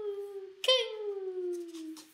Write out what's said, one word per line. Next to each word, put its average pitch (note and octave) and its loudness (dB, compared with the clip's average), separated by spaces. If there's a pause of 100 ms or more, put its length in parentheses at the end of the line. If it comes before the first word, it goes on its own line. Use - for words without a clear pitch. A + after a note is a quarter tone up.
(640)
cãim. F#4 2 (200)